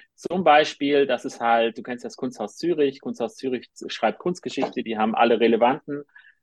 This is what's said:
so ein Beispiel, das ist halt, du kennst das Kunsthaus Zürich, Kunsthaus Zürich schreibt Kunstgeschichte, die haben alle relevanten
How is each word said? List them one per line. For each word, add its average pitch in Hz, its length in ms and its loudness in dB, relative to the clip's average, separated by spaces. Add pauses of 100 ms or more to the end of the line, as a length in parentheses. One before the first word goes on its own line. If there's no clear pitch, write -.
(140)
so - 220 -8
ein 185 80 0
Beispiel, 147 600 4
das 123 200 -2
ist 127 160 -10
halt, 117 360 2
du 117 60 -12
kennst 123 220 -10
das 117 120 -14
Kunsthaus 123 400 -8
Zürich, 151 440 -2
Kunsthaus 117 340 -8
Zürich 127 340 -6 (200)
schreibt - 320 -2
Kunstgeschichte, 135 640 -6
die 113 120 -6
haben 110 200 0
alle 117 240 4
relevanten 120 640 2 (380)